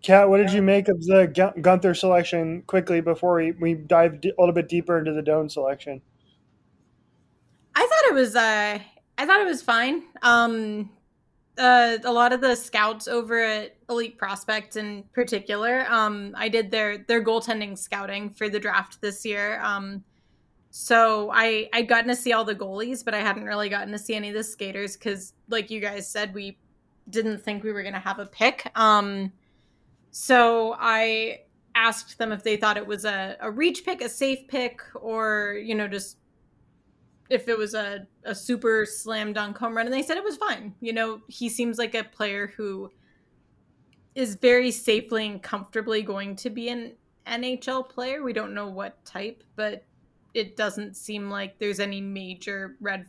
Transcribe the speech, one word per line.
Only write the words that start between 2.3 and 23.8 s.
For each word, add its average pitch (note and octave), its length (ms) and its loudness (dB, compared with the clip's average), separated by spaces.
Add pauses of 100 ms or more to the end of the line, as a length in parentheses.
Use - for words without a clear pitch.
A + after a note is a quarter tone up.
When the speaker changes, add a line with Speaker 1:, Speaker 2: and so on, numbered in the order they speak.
Speaker 1:
quickly F3+ 380 2
before E3+ 340 2
we, E3 160 2
we E3+ 240 0
dive D#3+ 460 4
d-, F3+ 100 0
a F#3 100 0
little F3 140 6
bit E3+ 140 0
deeper E3+ 280 0
into D#3 160 0
the D3+ 100 -2
Doan D3+ 280 2
selection? C3+ 500 -4 (1700)
Speaker 3:
I D4 60 4
thought C#5 300 6
it E4 40 2
was, B3 220 4
uh, G#3+ 420 2 (400)
I C#4 80 -2
thought F#4+ 140 6
it G4+ 60 2
was D#4+ 140 -2
fine. B3 440 0 (180)
Um, A3+ 680 2 (680)
uh, A#3+ 460 6
a B3 80 0
lot A#3+ 200 6
of B3+ 80 0
the B3+ 140 4
scouts G#3+ 540 -2
over A#3 340 0
at G#3+ 340 -4 (140)
Elite A#3 260 -4
Prospects G#3 600 -6
in G#3 260 -8 (100)
particular, A#3 760 -2
um, G#3 460 0
I A3 120 -2
did G#3+ 220 0
their, G#3 280 -2
their A#3 240 0
goaltending A3 540 -2
scouting G3+ 540 -8
for G#3 180 -6
the G#3 120 -4
draft G3 400 -4
this G3+ 260 -6
year. G#3 360 -4
Um, G3 420 -6 (680)
so A3 640 4
I, A3+ 400 2
I'd A#3 160 0
gotten A#3 200 4
to B3 80 0
see B3 160 0
all A3+ 120 2
the G#3 100 -4
goalies, G3+ 500 -8
but A3 100 -4
I G#3 60 -2
hadn't G#3 240 -2
really G#3 240 -4
gotten G3+ 220 -6